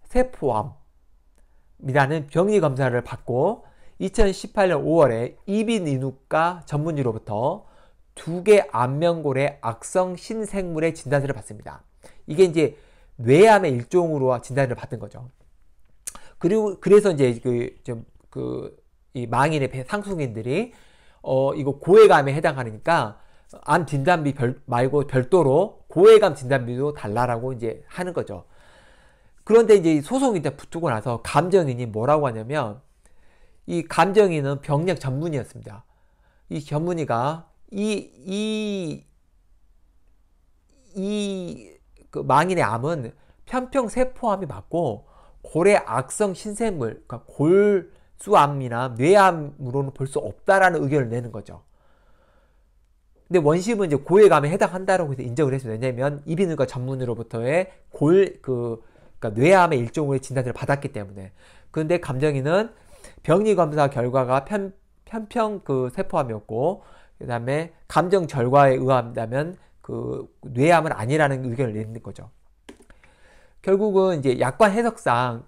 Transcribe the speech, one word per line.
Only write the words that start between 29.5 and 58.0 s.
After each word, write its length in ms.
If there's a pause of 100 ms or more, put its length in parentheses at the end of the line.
이제 200
이 60
소송이 360
이제 180
붙고 360
나서 320
감정인이 640
뭐라고 400
하냐면 540 (840)
이 160
감정인은 800
병력 380
전문의였습니다. 840 (640)
이 140
전문의가 840 (220)
이, 400 (140)
이, 800 (1900)
이 840 (320)
그 80
망인의 440
암은 500 (320)
편평세포암이 1000
맞고 600 (340)
고래 340
악성 600
신생물, 720
그러니까 180
골, 640 (280)
수암이나 800
뇌암으로는 960
볼 140
수 120
없다라는 640
의견을 260
내는 220
거죠. 320 (1600)
근데 120
원심은 480
이제 80
고해감에 540
해당한다라고 640
해서 100
인정을 320
했습니다. 260
왜냐면 460
이비인후과 400
전문의로부터의 1040 (200)
골-, 500